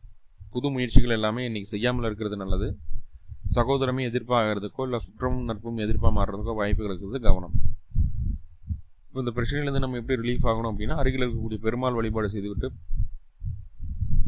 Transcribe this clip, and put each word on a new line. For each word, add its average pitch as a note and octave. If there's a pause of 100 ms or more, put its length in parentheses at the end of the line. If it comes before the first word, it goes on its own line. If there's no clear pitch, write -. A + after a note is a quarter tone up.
(500)
புது B2+
முயற்சிகள் B2
எல்லாமே A2+
இன்னைக்கு G#2+
செய்யாமல் A#2+
இருக்கிறது G#2
நல்லது. G2 (800)
சகோதரமே C3
எதிர்ப்பாகிறதுக்கோ, A2+
இல்ல B2+
சுற்றமும் B2+
நட்பும் A#2
எதிர்ப்பா G#2+
மாறுறதுக்கோ G2+
வாய்ப்புகள் G#2
இருக்கிறது, G2
கவனம். F#2 (1500)
இப்ப -
இந்த B2
பிரச்சனையிலேருந்து C3+
நம்ம C3
எப்படி A#2+
ரிலீஃப் A#2+
ஆகணும் A2+
அப்படின்னா, G#2+
அருகில் C3
இருக்கக்கூடிய A2+
பெருமாள் A#2+
வழிபாடு A2
செய்துவிட்டு G#2 (1600)